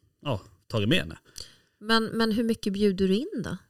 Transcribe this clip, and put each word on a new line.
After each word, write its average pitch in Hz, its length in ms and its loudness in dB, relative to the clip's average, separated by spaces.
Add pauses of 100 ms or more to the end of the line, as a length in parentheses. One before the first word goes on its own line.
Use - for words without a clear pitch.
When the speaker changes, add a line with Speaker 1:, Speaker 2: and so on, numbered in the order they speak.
(240)
Speaker 1:
ja, 123 160 -4 (280)
tagit 107 200 0
med 175 100 2
henne. - 200 -8 (640)
Speaker 2:
Men, 220 240 2
men 226 280 0
hur 233 120 0
mycket 220 280 0
bjuder 196 360 2
du 190 60 4
in 285 300 -4
då? 170 120 -8 (120)